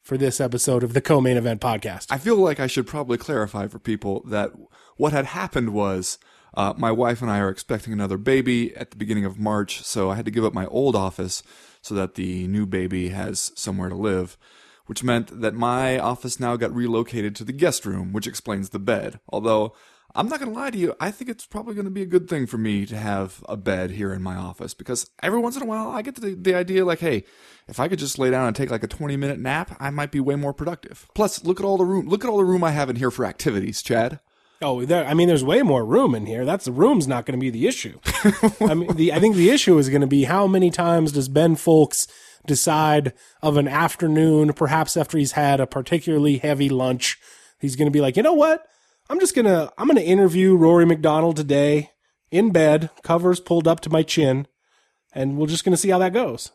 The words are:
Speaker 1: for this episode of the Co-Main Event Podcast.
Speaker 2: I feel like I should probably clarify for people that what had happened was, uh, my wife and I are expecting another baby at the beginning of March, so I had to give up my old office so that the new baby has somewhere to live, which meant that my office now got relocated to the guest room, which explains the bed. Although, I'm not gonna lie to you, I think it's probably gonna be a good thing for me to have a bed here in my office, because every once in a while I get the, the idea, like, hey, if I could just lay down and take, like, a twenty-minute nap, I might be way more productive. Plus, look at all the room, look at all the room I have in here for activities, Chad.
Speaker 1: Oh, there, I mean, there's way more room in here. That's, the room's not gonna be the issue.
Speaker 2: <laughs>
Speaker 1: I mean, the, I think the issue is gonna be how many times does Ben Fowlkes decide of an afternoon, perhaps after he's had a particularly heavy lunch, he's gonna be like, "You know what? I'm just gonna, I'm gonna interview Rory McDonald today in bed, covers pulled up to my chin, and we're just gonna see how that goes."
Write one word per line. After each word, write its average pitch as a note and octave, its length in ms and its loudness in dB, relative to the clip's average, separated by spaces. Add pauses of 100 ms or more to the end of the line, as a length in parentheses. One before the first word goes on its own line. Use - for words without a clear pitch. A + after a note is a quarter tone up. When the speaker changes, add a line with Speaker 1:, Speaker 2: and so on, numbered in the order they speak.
Speaker 1:
for C3+ 160 -6
this C3+ 240 0
episode B2 420 0
of A#2 100 -4
the C3 80 2
Co-Main C3 360 2
Event A2+ 240 -2
Podcast. A2 480 -6
Speaker 2:
I C#3 80 -2
feel G#3 200 2
like F3+ 220 2
I C3+ 80 -2
should B2+ 200 -2
probably B2 300 -4
clarify G#2+ 500 -4
for - 100 -14
people G#2 500 -6
that G#2 240 -4 (460)
what D3 160 0
had C#3 120 0
happened C3 480 -6
was, G2 440 -4 (380)
uh, G2+ 220 0
my A2+ 140 0
wife A#2 300 0
and A#2+ 80 -4
I G2+ 100 0
are G2 100 0
expecting A2 440 -8
another G2 240 -4
baby B2 580 0
at - 160 -14
the - 60 -20
beginning G#2 280 -4
of F#2+ 120 -8
March, G#2+ 460 -4
so F#2+ 260 -2
I G2 60 -2
had A2 100 -6
to G#2+ 60 -6
give A2 140 0
up G2 80 -2
my F#2 140 -4
old B2+ 280 0
office F#2 480 -4 (380)
so - 140 -12
that F#2+ 200 -4
the F2+ 320 -6
new G#2 180 -2
baby F#2 440 -4
has F#2+ 460 -8
somewhere F#2+ 340 -8
to F2+ 60 -8
live, F#2 420 -4 (480)
which A2+ 180 -12
meant A#2 380 -4
that A2 120 -2
my B2 460 -2
office B2 400 -6
now A#2+ 160 -2
got A#2 180 -4
relocated A#2 640 -4
to A#2 80 -14
the A#2 100 -10
guest D3 320 0
room, F#2+ 280 -6
which G#2 140 -6
explains G2 420 -8
the G2+ 100 -10
bed. G2+ 400 -4 (100)
Although, G#2+ 440 0 (420)
I'm G#3+ 140 -2
not D4+ 100 -6
gonna B3 120 -8
lie C4 180 -8
to A3+ 80 -8
you, E3+ 220 -2
I F#3+ 100 -4
think A#3+ 220 -12
it's - 160 -16
probably A3 260 -12
gonna G3+ 160 -8
be G3 140 -6
a - 20 -4
good F3+ 240 0
thing C#3+ 160 -2
for A2+ 140 -8
me G#2 260 -2
to A2 100 -12
have G2+ 540 -6
a G#2+ 80 -8
bed F#2 340 -4
here G2 220 -6
in F#2 80 -8
my F#2 140 -6
office, F2+ 400 -12
because - 340 -10 (140)
every G#3+ 160 -2
once A#3+ 180 -4
in A#3+ 60 -10
a - 20 -8
while A3 240 -6
I G#3+ 140 -8
get C4 180 -12
the, G3 140 -8
the F#3 180 0
idea, F#3 320 0
like, E3+ 140 0
hey, C#3 240 -2 (440)
if G2 120 -12
I C#3 80 0
could F3+ 100 -2
just C#3 220 -6
lay B2+ 100 2
down B2+ 160 2
and A2+ 100 -2
take, C3+ 140 -4
like, A#2 140 -4
a - 40 -8
twenty-minute C#3 520 -6
nap, C#3 400 -6
I C#3 100 -6
might D3 220 -6
be C#3+ 80 -2
way C#3 160 0
more C#3+ 180 -4
productive. - 640 -10
Plus, G3+ 280 -2
look F3+ 160 0
at G3 60 -4
all G3 140 2
the F#3+ 60 4
room, F#3 220 -2
look G3+ 160 0
at B3 60 -2
all G#3 80 0
the G3 60 4
room F3+ 200 2
I D#3+ 80 2
have C#3+ 200 -2
in A#2 60 -4
here B2+ 120 0
for A#2 160 -4
activities, G2 560 -4
Chad. A#2+ 380 -2 (420)
Speaker 1:
Oh, B2+ 240 -2
there, E3 200 2
I C#3+ 80 -2
mean, F3 140 6
there's D3+ 160 4
way F3+ 200 2
more C3 200 2
room D#3+ 320 2
in G#2+ 120 -6
here. A#2 180 -4
That's, F#3 200 -2
the C3 60 -4
room's E3+ 360 4
not B2 180 -4
gonna B2+ 140 -4
be C3 100 -2
the A#2 180 -4
issue. - 340 -6
Speaker 2:
<laughs> - 40 -16 (560)
Speaker 1:
I D#3+ 140 4
mean, E3+ 200 -2
the, D#3+ 180 2
I D#3+ 60 0
think G#3 160 6
the F3+ 140 6
issue G3+ 300 6
is C3+ 100 2
gonna C#3 180 4
be C#3 180 4
how F#3+ 200 2
many F#3 240 4
times E3+ 420 2
does C#3 160 -2
Ben D#3 280 4
Fowlkes D#3 520 4 (380)
decide D3+ 680 2 (280)
of D3+ 160 2
an C#3+ 100 2
afternoon, D#3 840 2
perhaps D#3 420 0
after D#3+ 220 -2
he's C#3 140 0
had C#3 280 2
a C3 60 2
particularly D3 720 0
heavy C#3+ 320 0
lunch, B2+ 500 -2 (400)
he's C3+ 160 -4
gonna D3 160 2
be D3 80 4
like, C3+ 160 2
"You G#3+ 80 2
know E4 100 4
what? D#4+ 300 4 (460)
I'm E4 100 -2
just F#4+ 160 2
gonna, F#3+ 420 4
I'm A#3 100 -2
gonna C#4+ 120 6
interview F#3 560 6
Rory E3+ 300 8
McDonald D#3+ 500 2
today D3 560 2 (400)
in G#3 200 2
bed, D#3 380 4 (140)
covers F3 380 2
pulled E3+ 260 2
up E3 140 2
to - 80 -10
my D#3+ 120 4
chin, C#3 460 2 (640)
and C#3 240 -4
we're D3+ 100 0
just D#3+ 180 -4
gonna F#3 100 4
see F#3+ 140 0
how F#3 100 4
that F#3 140 2
goes." G3 420 -4